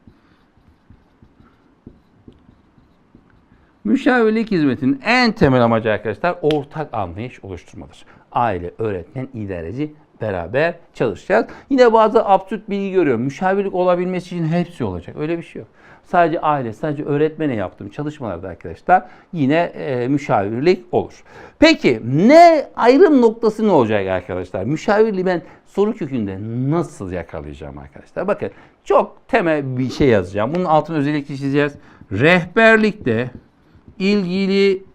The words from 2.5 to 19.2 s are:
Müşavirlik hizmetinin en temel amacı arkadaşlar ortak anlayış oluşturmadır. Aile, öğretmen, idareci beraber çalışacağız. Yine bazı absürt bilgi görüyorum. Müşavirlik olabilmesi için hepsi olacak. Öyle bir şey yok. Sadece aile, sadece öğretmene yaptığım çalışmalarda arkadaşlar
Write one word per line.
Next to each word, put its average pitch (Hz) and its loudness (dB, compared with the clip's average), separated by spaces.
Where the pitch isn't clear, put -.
Müşavirlik 226 0
hizmetinin 139 0
en 240 2
temel 131 4
amacı 113 0
arkadaşlar 110 -4
ortak 147 -4
anlayış 104 -10
oluşturmadır. 82 -18
Aile, 101 -2
öğretmen, 110 -8
idareci 104 -8
beraber 110 -4
çalışacağız. 123 -2
Yine 247 6
bazı 220 4
absürt 196 -2
bilgi 196 -4
görüyorum. 143 2
Müşavirlik 190 -2
olabilmesi 180 -2
için 175 -6
hepsi 170 -4
olacak. 92 -8
Öyle 165 -4
bir 160 -12
şey - -16
yok. 113 -20
Sadece 170 2
aile, 139 -2
sadece 151 -6
öğretmene 151 -2
yaptığım 101 -8
çalışmalarda 117 -10
arkadaşlar 90 -2